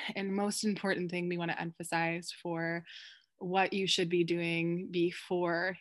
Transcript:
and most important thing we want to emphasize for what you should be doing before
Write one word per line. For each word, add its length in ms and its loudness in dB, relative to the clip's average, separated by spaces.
and 180 0
most 300 0
important 460 0
thing 180 -2
we 80 0
want 140 0
to 100 -2
emphasize 720 -2
for 420 -2
what 300 2
you 120 2
should 220 2
be 160 4
doing 640 0
before 920 0